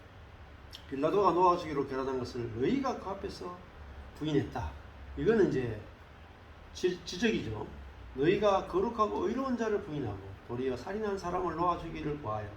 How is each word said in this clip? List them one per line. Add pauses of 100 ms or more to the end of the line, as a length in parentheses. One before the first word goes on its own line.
(880)
빌라도가
놓아주기로
결단한
것을
너희가
그
앞에서 (600)
부인했다. (460)
이거는
이제 (960)
지-,
지적이죠. (480)
"너희가
거룩하고
의로운
자를
부인하고 (160)
도리어
살인한
사람을
놓아주기를
구하여